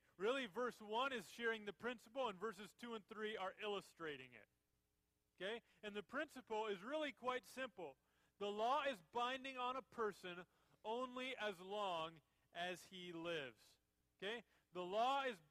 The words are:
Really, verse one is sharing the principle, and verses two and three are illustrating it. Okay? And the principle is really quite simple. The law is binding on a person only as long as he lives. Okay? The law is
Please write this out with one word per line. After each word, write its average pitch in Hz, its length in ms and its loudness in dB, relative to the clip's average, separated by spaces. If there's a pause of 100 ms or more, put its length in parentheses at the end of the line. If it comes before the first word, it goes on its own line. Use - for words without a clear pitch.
(160)
Really, 247 300 2
verse 220 340 -2
one 226 320 2
is 220 140 -2 (100)
sharing 226 280 2
the 202 80 -4
principle, 240 560 0
and 190 100 -4
verses 196 320 -4 (100)
two 240 140 -4
and 214 140 -4
three 214 280 -2
are 185 260 0
illustrating 160 680 -4
it. 107 180 -16 (920)
Okay? 220 180 0 (220)
And 208 100 -4
the 202 120 -4
principle 240 680 -2
is 196 120 0
really 285 280 0
quite 247 340 0
simple. 196 520 -6 (420)
The 202 80 0
law 226 420 6
is 214 140 0 (100)
binding 254 460 0
on 247 160 2
a 262 80 -2
person 180 640 -2 (380)
only 254 580 0
as 208 160 0
long 185 540 0 (420)
as 175 240 0 (120)
he 180 220 -8
lives. 165 460 -2 (640)
Okay? 214 220 -2 (280)
The 180 140 -2
law 240 420 6
is 233 80 -2 (140)